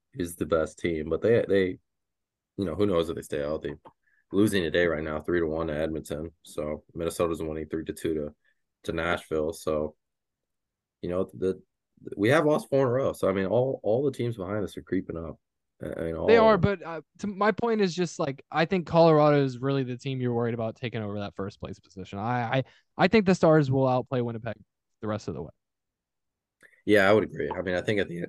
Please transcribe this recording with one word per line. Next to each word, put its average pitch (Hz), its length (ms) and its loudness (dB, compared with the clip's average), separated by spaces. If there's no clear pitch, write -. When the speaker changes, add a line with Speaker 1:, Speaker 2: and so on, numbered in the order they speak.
Speaker 1:
is 87 220 -6
the 92 100 -4
best 78 320 0
team, 80 320 -4
but 80 120 -2
they, 110 260 4
they, 92 300 2
you 101 80 -2
know, 78 100 -4
who 104 100 0
knows 85 240 0
if 78 60 -6
they 71 60 -10
stay 73 180 -6
healthy. 73 360 -4
Losing 98 320 2
today 87 240 2
right 78 160 -2
now, 78 180 -4
three 87 180 0
to 85 60 0
one 80 220 -2
to 76 80 -4
Edmonton. 78 560 -6
So 76 400 -8
Minnesota's 82 440 -2
winning 78 300 -6
three 82 160 -6
to 80 80 -8
two 80 220 -4
to, 73 180 -6
to - 60 -8
Nashville. 82 640 -2
So, 76 400 -4
you 87 80 -6
know, 92 260 -2
the, 92 240 -2
we 104 120 2
have 156 140 4
lost 151 240 0
four 135 140 2
in 135 60 2
a 120 40 0
row. 123 220 0
So, - 160 0
I - 20 2
mean, 95 140 0
all, 123 380 0
all 113 200 2
the 139 80 0
teams 120 240 -4
behind 101 280 -4
us 85 120 -8
are - 60 -12
creeping 92 360 -4
up. 82 200 -10
I - 180 -8
mean, 82 240 -4
Speaker 2:
They 226 120 8
are, 220 160 6
Speaker 1:
all 202 40 4
Speaker 2:
but, 185 260 0
uh, 160 180 -10
to, 202 80 -6
my 208 240 0
point 220 300 0
is 185 120 2
just, 170 240 -4
like, 139 340 -4
I 160 140 2
think 175 220 -2
Colorado 151 560 6
is 127 160 -2
really 139 240 0
the 123 140 -6
team 131 220 -6
you're 123 140 0
worried 117 220 0
about 113 200 -4
taking 113 280 -6
over 104 160 -6
that 101 160 -8
first 98 240 -8
place - 200 -12
position. - 380 -14
I, 120 240 -4
I, 127 220 -2
I 180 100 4
think 202 200 4
the 185 80 4
Stars 156 340 4
will 135 180 2
outplay 127 340 -2
Winnipeg 117 340 -6
the 110 60 -6
rest 104 200 -6
of 87 80 -6
the 73 80 -8
way. - 80 -14
Speaker 1:
Yeah, 101 200 6
I 104 60 8
would 104 100 6
agree. 76 280 -6
I 90 100 -6
mean, 90 140 -2
I 87 60 0
think 107 180 0
at 85 80 -2
the, 85 220 -8